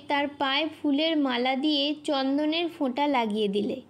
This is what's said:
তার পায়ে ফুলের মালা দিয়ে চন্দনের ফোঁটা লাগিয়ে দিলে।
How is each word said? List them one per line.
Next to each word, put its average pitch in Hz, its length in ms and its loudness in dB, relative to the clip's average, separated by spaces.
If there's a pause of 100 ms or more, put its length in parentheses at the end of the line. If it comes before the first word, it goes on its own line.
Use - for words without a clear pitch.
তার 285 200 0
পায়ে 285 420 0 (120)
ফুলের 302 360 2
মালা 262 380 2
দিয়ে 294 480 0
চন্দনের 302 680 0
ফোঁটা 285 380 -2
লাগিয়ে 220 400 0
দিলে। 208 420 -2